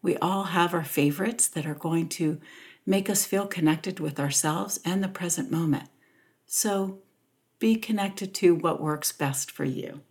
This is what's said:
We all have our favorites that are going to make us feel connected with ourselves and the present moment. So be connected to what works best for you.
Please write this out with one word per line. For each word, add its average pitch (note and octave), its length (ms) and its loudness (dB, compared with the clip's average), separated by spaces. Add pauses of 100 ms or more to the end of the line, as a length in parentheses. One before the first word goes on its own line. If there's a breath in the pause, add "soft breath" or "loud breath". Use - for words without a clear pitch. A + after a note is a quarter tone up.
We F3+ 160 0
all F#3+ 280 0
have F3 280 2
our E3 100 0
favorites D#3 640 2
that D#3 160 -4
are D#3 100 -4
going E3 340 0
to D#3 300 -2 (460 loud breath)
make G3 240 2
us G3 160 2
feel G3 220 0
connected D#3+ 520 0
with D3+ 200 -4
ourselves C#3+ 640 0
and F#3+ 200 0
the F#3+ 40 -2
present F3 440 -4
moment. D#3+ 380 0 (560 soft breath)
So G3 540 -2 (600)
be A3+ 160 4
connected G3 600 -4
to F3 200 6
what D#3+ 260 0
works D3+ 300 -2
best C#3 400 -2
for - 140 -4
you. - 460 -6